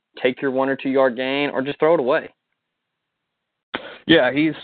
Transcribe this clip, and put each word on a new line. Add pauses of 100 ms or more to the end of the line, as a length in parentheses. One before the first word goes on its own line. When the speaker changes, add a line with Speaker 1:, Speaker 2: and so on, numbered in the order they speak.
(200)
Speaker 1:
take
your
one
or
two
yard
gain
or
just
throw
it
away. (1700)
Speaker 2:
Yeah,
he's,